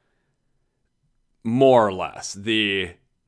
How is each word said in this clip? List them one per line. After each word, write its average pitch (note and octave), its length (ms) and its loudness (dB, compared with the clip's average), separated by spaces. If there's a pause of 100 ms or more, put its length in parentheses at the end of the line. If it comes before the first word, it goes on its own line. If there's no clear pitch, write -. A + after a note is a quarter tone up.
(1400)
More B2 440 4
or G2 60 -4
less. - 400 -10
The, G2 580 -4 (360)